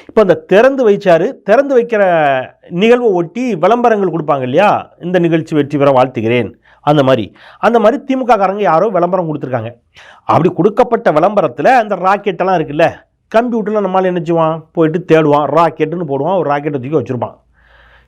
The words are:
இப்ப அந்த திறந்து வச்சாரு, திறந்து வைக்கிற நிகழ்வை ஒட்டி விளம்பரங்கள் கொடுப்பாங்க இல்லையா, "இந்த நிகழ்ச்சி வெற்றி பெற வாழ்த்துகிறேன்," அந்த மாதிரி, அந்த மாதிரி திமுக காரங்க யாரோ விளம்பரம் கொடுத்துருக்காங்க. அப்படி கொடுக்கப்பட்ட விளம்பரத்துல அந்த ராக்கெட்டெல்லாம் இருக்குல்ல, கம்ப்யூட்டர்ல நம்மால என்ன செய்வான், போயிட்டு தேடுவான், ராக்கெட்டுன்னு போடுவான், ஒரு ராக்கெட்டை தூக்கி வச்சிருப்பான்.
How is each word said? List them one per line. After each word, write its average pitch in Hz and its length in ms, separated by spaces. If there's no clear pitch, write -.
இப்ப - 140
அந்த 185 120
திறந்து 247 560
வச்சாரு, 196 440
திறந்து 262 380
வைக்கிற 220 200
நிகழ்வை 226 400
ஒட்டி 196 460
விளம்பரங்கள் 208 540
கொடுப்பாங்க 156 320
இல்லையா, 131 580
"இந்த 180 200
நிகழ்ச்சி 165 360
வெற்றி 147 220
பெற 139 140
வாழ்த்துகிறேன்," 123 640
அந்த 147 220
மாதிரி, 127 320
அந்த 226 200
மாதிரி 220 240
திமுக 262 240
காரங்க 202 340
யாரோ 175 260
விளம்பரம் 180 400
கொடுத்துருக்காங்க. 127 460
அப்படி 151 260
கொடுக்கப்பட்ட 214 640
விளம்பரத்துல 170 560
அந்த 220 280
ராக்கெட்டெல்லாம் 185 640
இருக்குல்ல, 151 300
கம்ப்யூட்டர்ல 214 500
நம்மால 185 180
என்ன 180 200
செய்வான், 160 480
போயிட்டு 165 340
தேடுவான், 147 440
ராக்கெட்டுன்னு 160 580
போடுவான், 139 300
ஒரு 143 120
ராக்கெட்டை 143 400
தூக்கி 131 240
வச்சிருப்பான். 120 260